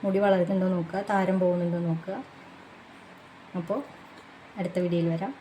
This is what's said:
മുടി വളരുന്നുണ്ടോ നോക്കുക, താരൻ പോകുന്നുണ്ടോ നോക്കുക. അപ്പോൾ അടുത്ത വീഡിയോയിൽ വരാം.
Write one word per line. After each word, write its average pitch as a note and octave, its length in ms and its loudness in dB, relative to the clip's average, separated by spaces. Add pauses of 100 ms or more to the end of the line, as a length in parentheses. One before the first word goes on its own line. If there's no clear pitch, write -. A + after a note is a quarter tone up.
മുടി G3 160 2
വളരുന്നുണ്ടോ F#3+ 480 4
നോക്കുക, F3+ 420 -2
താരൻ F#3+ 300 2
പോകുന്നുണ്ടോ F3 400 2 (100)
നോക്കുക. F#3+ 340 -4 (1300)
അപ്പോൾ F#3+ 280 -4 (760)
അടുത്ത F3+ 220 -4
വീഡിയോയിൽ E3+ 300 0
വരാം. F3 320 -4